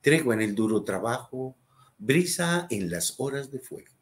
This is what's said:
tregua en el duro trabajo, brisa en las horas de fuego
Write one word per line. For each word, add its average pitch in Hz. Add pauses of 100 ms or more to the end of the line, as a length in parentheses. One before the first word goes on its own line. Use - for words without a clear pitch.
tregua 143
en 107
el 104
duro 110
trabajo, 127 (420)
brisa 170
en 98
las 85
horas 135
de 135
fuego -